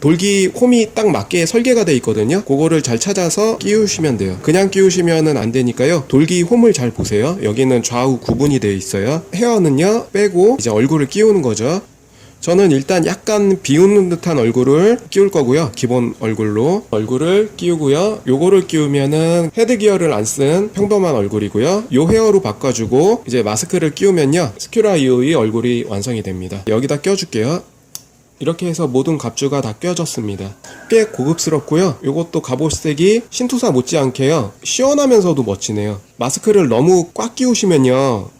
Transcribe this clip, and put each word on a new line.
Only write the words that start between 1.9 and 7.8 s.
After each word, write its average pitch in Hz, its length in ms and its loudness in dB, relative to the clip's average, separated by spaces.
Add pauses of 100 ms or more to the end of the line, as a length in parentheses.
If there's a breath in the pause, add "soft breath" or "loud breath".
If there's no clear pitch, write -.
있거든요. 120 480 -2
그거를 156 380 0
잘 117 160 -2
찾아서 196 580 -2
끼우시면 190 640 0
돼요. 95 240 -4
그냥 190 280 2
끼우시면은 170 680 2
안 110 140 -2
되니까요. 127 560 0
돌기 170 340 2
홈을 233 320 2
잘 123 160 -2
보세요. 120 520 -2
여기는 120 400 0